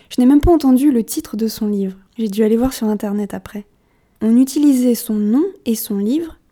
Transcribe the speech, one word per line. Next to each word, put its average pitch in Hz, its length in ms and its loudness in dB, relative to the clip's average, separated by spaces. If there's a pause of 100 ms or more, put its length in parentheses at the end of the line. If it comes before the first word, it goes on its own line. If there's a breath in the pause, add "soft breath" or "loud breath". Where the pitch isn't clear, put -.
Je - 100 -6
n'ai 247 80 4
même 294 140 6
pas 349 120 4
entendu 285 380 4
le 233 140 0
titre - 320 -10
de 220 100 -2
son 220 200 -6
livre. 196 320 -4 (180)
J'ai 226 120 -4
dû 202 140 -2
aller 220 140 2
voir 254 160 -2
sur 220 140 -6
Internet 208 480 -6
après. 196 320 -14 (560)
On 226 160 4
utilisait 262 560 2
son 220 200 -4
nom 214 300 0 (220)
et 226 80 -2
son 208 240 -6
livre 302 400 -4 (120)